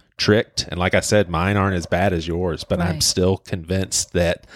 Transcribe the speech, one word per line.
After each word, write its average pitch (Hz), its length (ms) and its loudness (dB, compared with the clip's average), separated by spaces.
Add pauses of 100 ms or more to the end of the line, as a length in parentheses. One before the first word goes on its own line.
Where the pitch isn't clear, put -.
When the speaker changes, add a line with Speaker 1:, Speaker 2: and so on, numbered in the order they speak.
(180)
Speaker 1:
tricked. - 500 2
And 85 100 -6
like 90 160 2
I 95 60 4
said, 101 280 2
mine 87 280 0
aren't 98 180 2
as 85 120 -4
bad 92 260 0
as 82 160 -2
yours, 85 360 -4
but 90 160 -2
I'm 85 140 0
Speaker 2:
Right. - 80 -4
Speaker 1:
still 92 360 2
convinced 92 720 -4
that 85 440 0